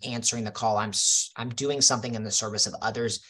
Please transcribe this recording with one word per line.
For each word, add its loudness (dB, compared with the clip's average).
answering -2
the -4
call. 0
I'm 0
s-, 2
I'm -6
doing -2
something 4
in -4
the -6
service 0
of -4
others -2